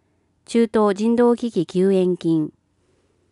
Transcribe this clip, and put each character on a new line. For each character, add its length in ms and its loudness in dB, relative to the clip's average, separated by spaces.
中 160 0
東 300 0
人 180 0
道 220 2
危 160 -6
機 140 -2
救 260 0
援 240 0
金。 380 -2